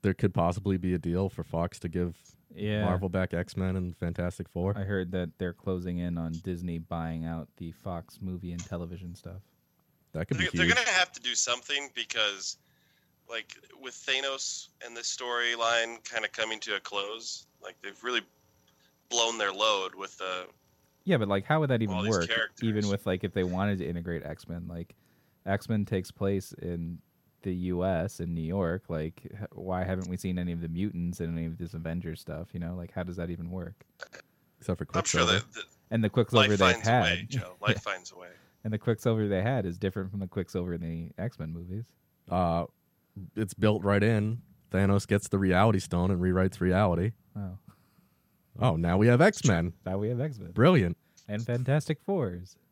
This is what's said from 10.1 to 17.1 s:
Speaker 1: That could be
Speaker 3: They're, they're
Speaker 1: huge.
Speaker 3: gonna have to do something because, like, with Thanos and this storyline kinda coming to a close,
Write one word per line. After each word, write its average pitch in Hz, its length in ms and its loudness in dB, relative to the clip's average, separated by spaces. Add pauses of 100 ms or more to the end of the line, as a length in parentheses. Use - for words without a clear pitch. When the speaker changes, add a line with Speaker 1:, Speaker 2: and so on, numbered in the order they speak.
Speaker 1:
That 80 140 -4
could 131 100 -2
be - 80 0
Speaker 3:
They're, 180 80 -2
they're 165 120 4
Speaker 1:
huge. 214 100 6
Speaker 3:
gonna 233 220 2
have 180 160 4
to - 80 -14
do 120 140 -4
something 127 600 -2
because, 104 640 -2 (720)
like, 113 260 -10 (260)
with 127 120 -12
Thanos 135 760 -4 (160)
and 117 120 -12
this - 180 -6
storyline 117 880 0
kinda 110 260 -4
coming 110 320 -4
to 107 140 -4
a 95 40 -2
close, 101 680 -8 (180)